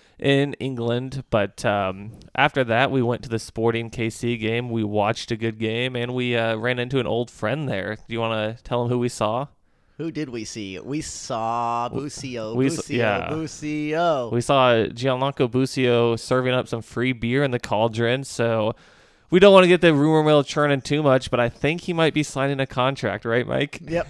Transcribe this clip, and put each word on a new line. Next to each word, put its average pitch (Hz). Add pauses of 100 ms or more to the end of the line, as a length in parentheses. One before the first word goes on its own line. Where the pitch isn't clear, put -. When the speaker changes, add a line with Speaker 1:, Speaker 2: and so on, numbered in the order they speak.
(200)
Speaker 1:
in 139
England. 127
But, 101
um, 101 (240)
after 135
that, 113
we 131
went 117
to 127
the 113
Sporting 113
K 113
C 120
game. 113
We 113
watched 104
a 117
good 110
game, 117
and 120
we, 123
uh, 113
ran 123
into 127
an 117
old 120
friend 131
there. 101
Do -
you 113
wanna 110
tell 120
him 120
who 123
we 120
saw? 120 (500)
Speaker 2:
Who 160
did 151
we 120
see? 95
We 143
saw 117
Busio, 120
Speaker 1:
We 131
s-, 160
Speaker 2:
Busio, 117
Speaker 1:
yeah. 101
Speaker 2:
Busio. 151
Speaker 1:
We 117
saw 123
Gianluca 131
Busio 120
serving 127
up 127
some 113
free 127
beer 120
in 135
the 123
Cauldron, 117
so 113 (560)
we 180
don't 196
wanna 185
get 175
the 170
rumor 156
mill 151
churning 143
too 151
much, 131
but 123
I 120
think 156
he 180
might 160
be 151
signing 139
a 135
contract, 127
right, 117
Mike? 131
Speaker 2:
Yep, 165